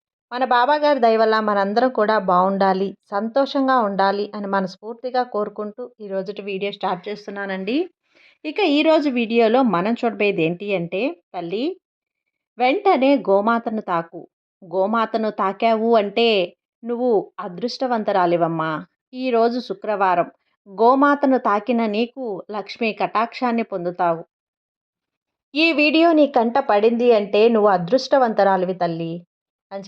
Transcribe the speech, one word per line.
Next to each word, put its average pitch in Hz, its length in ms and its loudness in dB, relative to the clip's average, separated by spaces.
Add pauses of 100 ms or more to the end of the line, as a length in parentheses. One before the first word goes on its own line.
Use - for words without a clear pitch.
(340)
మన 254 120 0
బాబాగారి 277 540 4
దయ 226 180 4
వల్ల 220 220 4
మనందరం 208 500 2
కూడా 214 280 2
బాగుండాలి, 190 800 2 (160)
సంతోషంగా 262 680 0
ఉండాలి 202 580 0
అని 202 120 -8
మనస్ఫూర్తిగా 226 760 -4
కోరుకుంటూ 208 680 -8 (100)
ఈ 208 60 -14
రోజుటి 190 340 -8
వీడియో 196 300 -6
స్టార్ట్ 190 380 -6
చేస్తున్నానండి. 202 800 -6 (560)
ఇక 311 140 -8
ఈ 302 220 2
రోజు 311 280 2
వీడియోలో 233 540 2
మనం 202 320 0 (100)
చూడబోయేది 202 380 -2
ఏంటి 185 320 -4
అంటే, 190 400 -4 (200)
తల్లి, 202 420 -6 (800)
వెంటనే 277 600 2
గోమాతను 220 640 0
తాకు. 170 460 -6 (380)
గోమాతను 220 640 -2
తాకావు 220 680 0
అంటే 202 580 0 (320)
నువ్వు 233 540 -2
అదృష్టవంతరాలివమ్మా. 180 1500 -2 (280)
ఈరోజు 247 460 0
శుక్రవారం, 190 720 -2 (380)
గోమాతను 269 680 2
తాకిన 226 480 -2
నీకు 220 680 -6
లక్ష్మీ 208 420 -6
కటాక్షాన్ని 233 680 -2
పొందుతావు. 175 600 -4 (1300)
ఈ 320 180 2
వీడియో 311 380 2
నీ 302 160 4
కంట 233 320 0
పడింది 233 540 2
అంటే 208 360 2
నువ్వు 208 200 2
అదృష్టవంతరాలివి 196 1040 2
తల్లి 170 520 -6 (460)
అని 196 160 -12